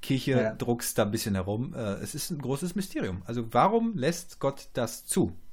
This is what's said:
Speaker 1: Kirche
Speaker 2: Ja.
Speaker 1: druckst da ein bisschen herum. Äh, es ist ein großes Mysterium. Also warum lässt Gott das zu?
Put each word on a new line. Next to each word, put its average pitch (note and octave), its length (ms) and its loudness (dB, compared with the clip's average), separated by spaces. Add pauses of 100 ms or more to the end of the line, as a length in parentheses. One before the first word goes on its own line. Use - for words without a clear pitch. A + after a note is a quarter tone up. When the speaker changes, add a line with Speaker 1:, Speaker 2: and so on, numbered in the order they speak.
Speaker 1:
Kirche C3 320 0
Speaker 2:
Ja. A#2 220 4
Speaker 1:
druckst - 420 0
da A#2 60 4
ein G#2 80 2
bisschen G#2+ 240 0
herum. G#2+ 400 -2
Äh, G#2+ 220 -2
es - 180 -8
ist - 160 -6
ein D#3+ 100 -4
großes C#3 340 -2
Mysterium. D#3+ 520 -4
Also - 260 -4
warum A3 440 6
lässt - 440 -2
Gott - 320 -2
das - 340 -2
zu? E2+ 300 2 (160)